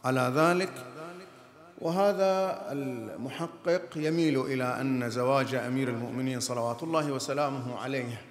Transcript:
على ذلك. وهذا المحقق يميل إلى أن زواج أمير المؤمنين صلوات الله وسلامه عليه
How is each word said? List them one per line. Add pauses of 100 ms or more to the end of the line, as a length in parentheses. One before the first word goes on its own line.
على
ذلك. (920)
وهذا (100)
المحقق (140)
يميل
إلى
أن
زواج
أمير
المؤمنين
صلوات
الله
وسلامه
عليه (100)